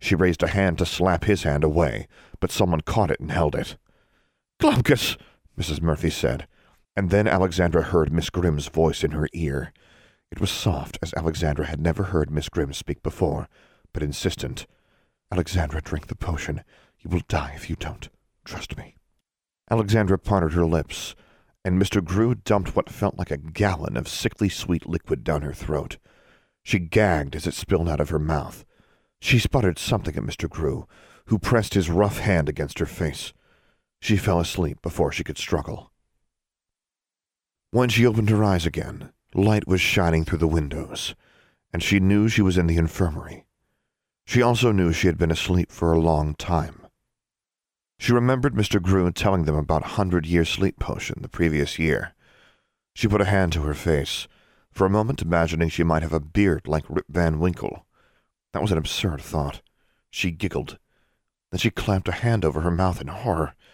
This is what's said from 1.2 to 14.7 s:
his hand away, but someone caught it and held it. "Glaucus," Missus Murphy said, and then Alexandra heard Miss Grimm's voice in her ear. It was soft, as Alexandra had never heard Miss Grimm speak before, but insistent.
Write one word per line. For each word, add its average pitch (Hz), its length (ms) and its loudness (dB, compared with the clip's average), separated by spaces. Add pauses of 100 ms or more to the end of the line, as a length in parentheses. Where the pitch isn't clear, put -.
his 104 200 2
hand 73 200 0
away, 76 440 0 (320)
but - 120 -2
someone 85 300 2
caught 95 300 0
it - 80 -2
and - 120 -8
held 80 240 0
it. - 220 -6 (800)
"Glaucus," 151 580 2 (400)
Missus 78 240 -4
Murphy 80 280 0
said, - 380 -2 (480)
and 98 140 0
then 104 180 4
Alexandra 87 560 2
heard 80 300 2
Miss 85 160 -2
Grimm's 80 380 0
voice 80 360 0
in 76 80 0
her 78 220 -2
ear. 71 400 -4 (580)
It - 80 -12
was 101 120 -2
soft, 73 500 -4
as 80 140 -8
Alexandra 78 500 -2
had 76 160 -6
never 85 220 0
heard 82 260 0
Miss 76 180 -4
Grimm 71 260 -4
speak - 300 -8
before, 76 460 -2 (420)
but 76 120 -6
insistent. 69 640 -6 (640)